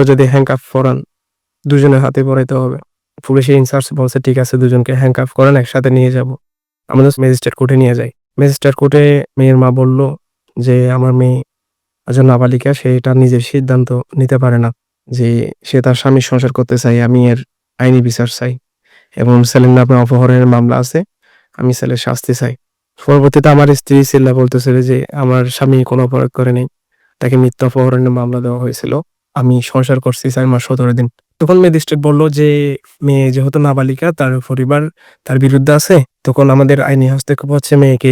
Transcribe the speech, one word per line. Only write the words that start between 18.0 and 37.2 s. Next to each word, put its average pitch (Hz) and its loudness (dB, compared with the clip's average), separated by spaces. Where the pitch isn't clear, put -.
বিচার 120 -4
চাই 127 -8
এবং 120 2
ছেলের 127 2
নামে 127 2
অপহরণের 123 2
মামলা 120 2
আছে, 127 -4
আমি 127 -2
ছেলের 127 -6
শাস্তি 127 -4
চাই।" 123 -6
পরবর্তীতে 143 2
আমার 143 4
স্ত্রী 139 0
চিল্লা 131 2
বলতেছিল 127 0
যে, 127 0
"আমার 127 0
স্বামী 135 0
কোনো 127 -2
অপরাধ 127 -2
করে 127 -2
নাই, 123 -2
তাকে 127 0
মিথ্যা 127 0
অপহরণের 127 0
মামলা 123 -4
দেওয়া 123 -6
হয়েছিল, 123 -6
আমি 127 2
সংসার 131 -2
করছি 131 -6
চার 131 -2
মাস 123 0
সতেরো 127 -2
দিন।" 120 -2
তখন 170 2
ম্যাজিস্ট্রেট 160 0
বলল 147 0
যে, 147 0
"মেয়ে 139 0
যেহেতু 135 -2
নাবালিকা, 135 -2
তার 131 -4
পরিবার 135 -2
তার 131 -2
বিরুদ্ধে 135 2
আছে, 151 2
তখন 139 0
আমাদের 135 2
আইনি 135 0
হস্তক্ষেপ 135 -4